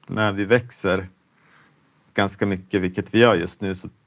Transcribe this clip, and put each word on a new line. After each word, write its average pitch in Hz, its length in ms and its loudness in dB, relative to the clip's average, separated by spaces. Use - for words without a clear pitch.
när 107 240 -2
vi 98 140 -4
växer 95 600 0
ganska 101 320 -2
mycket, 95 360 -2
vilket 92 320 -6
vi 107 60 4
gör 117 160 6
just 87 260 -4
nu, 95 140 -4
så - 120 -14